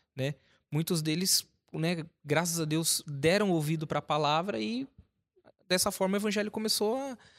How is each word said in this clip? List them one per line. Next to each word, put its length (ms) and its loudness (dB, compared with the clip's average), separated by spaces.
né? 200 -4
Muitos 300 0
deles, 460 0
né, 320 -2
graças 380 0
a 60 2
Deus, 400 0
deram 440 2
ouvido 360 0
pra 160 -2
palavra 580 0
e 260 -4
dessa 240 2
forma 260 0
o 40 0
evangelho 300 -2
começou 460 0
a, 200 -6